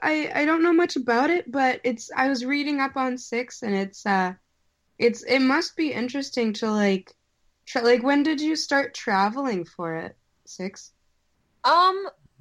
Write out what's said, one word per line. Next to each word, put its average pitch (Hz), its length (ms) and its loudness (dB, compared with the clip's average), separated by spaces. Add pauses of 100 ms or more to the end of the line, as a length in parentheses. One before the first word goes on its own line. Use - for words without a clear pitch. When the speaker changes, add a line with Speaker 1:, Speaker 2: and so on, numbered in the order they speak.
Speaker 1:
I, 311 320 0
I 294 120 0
don't 320 180 2
know 349 100 4
much 349 220 2
about 247 340 2
it, 339 220 -2
but 254 320 0
it's, 247 320 -4
I 262 140 2
was 247 160 -2
reading 285 340 0
up 269 160 -2
on 262 220 -2
Six, 240 440 -8
and 202 140 -2
it's, 196 300 -4
uh, 190 280 2 (640)
it's, 233 260 2
it 269 160 2
must 269 360 2
be 311 160 -2
interesting 247 640 -4
to, 214 180 -4
like, 202 420 0 (520)
tra-, 240 180 -4
like, 240 200 4
when 285 200 4
did 311 160 0
you 311 160 0
start 277 380 -2
traveling 208 720 -2
for 165 320 -8
it, 170 180 -12 (300)
Six? - 460 -14 (720)
Speaker 2:
Um, 370 440 4 (340)